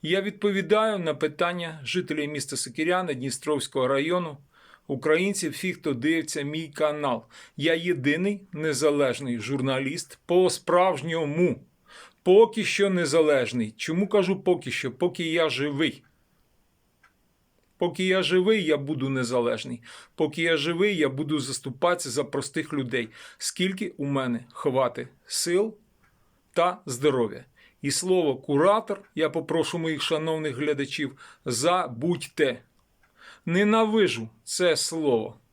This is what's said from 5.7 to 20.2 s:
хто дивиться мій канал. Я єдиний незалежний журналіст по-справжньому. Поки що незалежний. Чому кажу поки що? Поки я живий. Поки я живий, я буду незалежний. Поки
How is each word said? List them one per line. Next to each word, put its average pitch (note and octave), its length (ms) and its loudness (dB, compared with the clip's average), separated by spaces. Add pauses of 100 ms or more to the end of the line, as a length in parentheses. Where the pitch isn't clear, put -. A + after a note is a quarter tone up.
хто D3 180 -2
дивиться D3+ 480 -2
мій D3+ 260 -6
канал. D3 560 -2 (320)
Я D#3 180 2
єдиний E3+ 680 0 (120)
незалежний C#3+ 880 0
журналіст C3+ 840 -4
по-справжньому. E3 1400 2 (580)
Поки A3 420 6
що G3+ 260 2
незалежний. C#3 840 2
Чому F3+ 320 -2
кажу F#3+ 340 2
поки F3 280 0
що? B2 220 -6
Поки F3 320 -2
я E3 240 2
живий. C#3 540 -2 (1800)
Поки F3 260 0
я F#3 180 4
живий, F#3 420 4
я D3+ 120 2
буду C#3 320 -2
незалежний. A#2+ 720 -2 (320)
Поки D#3 280 0